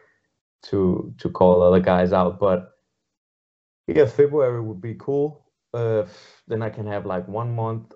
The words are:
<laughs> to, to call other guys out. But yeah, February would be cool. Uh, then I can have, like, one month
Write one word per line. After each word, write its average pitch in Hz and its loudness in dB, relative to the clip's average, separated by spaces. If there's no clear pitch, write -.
<laughs> - -20
to, - -2
to 90 -6
call 90 4
other 90 6
guys 92 2
out. 92 0
But 92 -2
yeah, 143 4
February 135 0
would 107 -10
be 113 -10
cool. 143 -4
Uh, 113 0
then 113 -4
I 110 -6
can 107 -10
have, 101 -6
like, 92 -6
one 117 -6
month 113 -6